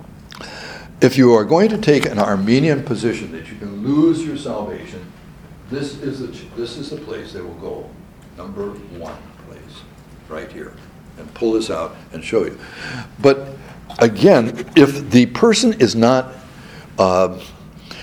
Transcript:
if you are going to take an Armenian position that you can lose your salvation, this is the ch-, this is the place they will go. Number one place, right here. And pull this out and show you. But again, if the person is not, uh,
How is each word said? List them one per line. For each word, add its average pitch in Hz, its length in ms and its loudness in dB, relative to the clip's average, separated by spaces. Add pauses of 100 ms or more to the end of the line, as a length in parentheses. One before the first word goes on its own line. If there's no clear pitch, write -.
(1000)
if 127 180 4
you 123 160 8
are 107 120 4
going 175 240 4
to 214 80 -2
take 147 280 2
an 101 140 -2
Armenian 117 640 2
position 104 480 -4
that 80 180 -14
you - 80 -16
can 101 280 -10
lose 160 400 2
your 143 100 -6
salvation, 104 640 -10 (720)
this 143 300 -6
is 131 180 -8
the 117 80 -8
ch-, - 180 -16 (120)
this 117 200 -10
is 143 120 -12
the 151 80 -12
place 104 340 -14
they 92 100 -14
will 87 120 -14
go. - 360 -14 (480)
Number 101 340 -10 (280)
one - 180 -14 (300)
place, - 340 -20 (460)
right 80 240 -12
here. - 220 -16 (440)
And - 160 -20
pull 113 200 -2
this 110 160 -2
out 82 260 -6 (160)
and 82 120 -12
show 107 200 0
you. - 140 -6 (640)
But 135 280 4 (520)
again, 117 640 4 (100)
if 139 340 4
the 120 180 6
person 226 520 2
is 107 160 4
not, 127 380 2 (680)
uh, 92 400 2 (640)